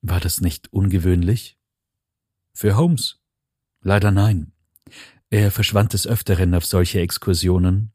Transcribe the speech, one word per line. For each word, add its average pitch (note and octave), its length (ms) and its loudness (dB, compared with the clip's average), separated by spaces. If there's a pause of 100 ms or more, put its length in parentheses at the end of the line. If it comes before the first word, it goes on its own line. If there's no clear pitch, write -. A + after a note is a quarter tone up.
War F2+ 180 -2
das - 220 -4
nicht - 320 -4
ungewöhnlich? F#2 840 0 (960)
Für G#2 220 0
Holmes? D#3+ 460 0 (600)
Leider G2+ 300 2
nein. G2 400 0 (800)
Er G#2 200 2
verschwand G#2 440 0
des G2+ 120 -2
Öfteren F#2 480 0
auf F2 120 0
solche F2+ 340 0
Exkursionen. F#2 960 0